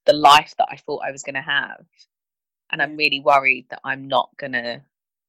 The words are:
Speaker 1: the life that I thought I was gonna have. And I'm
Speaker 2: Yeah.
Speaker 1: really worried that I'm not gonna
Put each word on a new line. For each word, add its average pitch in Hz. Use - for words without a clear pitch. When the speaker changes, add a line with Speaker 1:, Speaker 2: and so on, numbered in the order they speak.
Speaker 1:
the 147
life 147
that -
I 143
thought -
I 139
was 135
gonna 139
have. 143
And 156
I'm 147
Speaker 2:
Yeah. 151
Speaker 1:
really 143
worried 135
that -
I'm 135
not 131
gonna 123